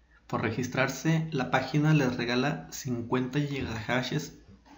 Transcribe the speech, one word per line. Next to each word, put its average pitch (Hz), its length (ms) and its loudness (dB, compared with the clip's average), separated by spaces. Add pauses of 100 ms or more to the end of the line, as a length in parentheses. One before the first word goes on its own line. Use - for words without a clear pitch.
(280)
Por 120 140 -2
registrarse, 139 920 0
la 127 200 -2
página 151 420 4
les 131 240 4
regala 123 560 0
cincuenta 127 680 -2
gigahashes 127 1000 -4 (400)